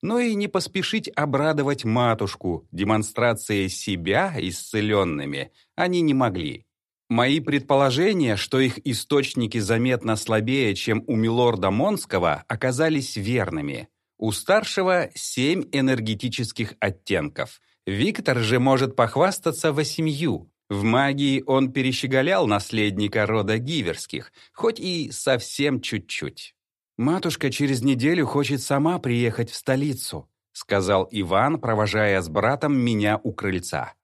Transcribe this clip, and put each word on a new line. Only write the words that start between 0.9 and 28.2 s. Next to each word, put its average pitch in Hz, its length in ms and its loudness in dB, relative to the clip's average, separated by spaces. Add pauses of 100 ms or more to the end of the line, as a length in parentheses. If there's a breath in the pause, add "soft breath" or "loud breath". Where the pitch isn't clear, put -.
обрадовать 143 720 0
матушку 110 880 0
демонстрацией 107 960 0
себя 101 680 -2
исцелёнными 87 1120 -2 (260 soft breath)
они 180 240 0
не 151 120 2
могли. 95 520 -2 (440)
Мои 127 300 2
предположения, 139 960 2
что 131 240 -2
их 131 260 0
источники 127 760 0
заметно 113 580 0
слабее, 110 580 0
чем 110 320 -2
у 117 80 0
милорда 113 560 2
Монского, 101 760 0
оказались 131 680 0
верными. 85 720 -2 (320)
У 107 140 -2
старшего 185 840 0
семь 156 560 -2
энергетических 117 1120 -2
оттенков. 82 800 -4 (240)
Виктор 120 540 0
же 117 200 2
может 131 380 2
похвастаться 156 720 0
восемью. 147 800 -2 (180)
В 101 140 -2
магии 135 600 2
он 131 260 2
перещеголял 131 720 0
наследника 104 800 0
рода 110 320 0
Гиверских, 117 760 -6 (200 soft breath)
хоть 226 260 -2
и 175 320 -4
совсем 135 680 0
чуть-чуть. - 760 -8 (420)
"Матушка 143 540 0
через 135 300 0
неделю 139 440 2